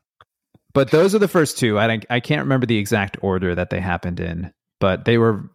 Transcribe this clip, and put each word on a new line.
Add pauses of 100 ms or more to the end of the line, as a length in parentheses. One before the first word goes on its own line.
(760)
but
those
are
the
first
two.
I
don't,
I
can't
remember
the
exact
order
that
they
happened
in, (300)
but
they
were